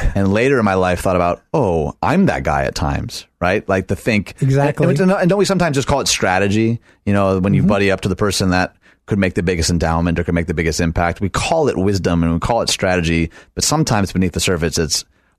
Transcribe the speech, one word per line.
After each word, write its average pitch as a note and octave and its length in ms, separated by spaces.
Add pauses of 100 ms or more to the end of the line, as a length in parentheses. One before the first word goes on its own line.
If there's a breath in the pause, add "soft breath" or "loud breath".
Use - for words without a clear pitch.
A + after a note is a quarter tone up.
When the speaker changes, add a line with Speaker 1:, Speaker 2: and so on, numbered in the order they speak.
(160)
Speaker 1:
And G2 160
later B2 280
in G#2+ 40
my G2 100
life F2+ 260
thought F#2+ 160
about, F2 260 (100)
"Oh, F2 500
I'm D#3 240
that C#2+ 180
guy C#2 200
at - 120
times," - 500 (140)
right? F2+ 280
Like, F#2+ 200
to G2 80
think. G#2 440
Speaker 2:
Exactly. C#3 480
Speaker 1:
And, D3+ 120
and, F#3 120
and F3+ 180
don't G3 80
we G3+ 60
sometimes F3 320
just C#3 120
call C#3 120
it G2+ 80
strategy? G#2 720 (260 soft breath)
You G#2 80
know, F#2+ 260
when G2 140
you F#2+ 80
Speaker 2:
Mm-hmm. D3 60
Speaker 1:
buddy G2+ 220
up F#2+ 120
to G#2+ 60
the F2+ 80
person G2 340
that F2+ 260 (300 soft breath)
could G#2 120
make F#2+ 160
the G2+ 80
biggest E2+ 280
endowment E2+ 500
or E2+ 40
could E2+ 100
make E2+ 120
the F2 80
biggest D#2+ 260
impact, E2+ 400
we G2 80
call D#3+ 400
it - 80
wisdom F2+ 460
and E2+ 120
we E2+ 40
call A#2 240
it E2+ 60
strategy. E2+ 600 (240 loud breath)
But - 100
sometimes B2 480
beneath F2+ 200
the F#2 80
surface, E2 380
it's, D#2+ 260 (340)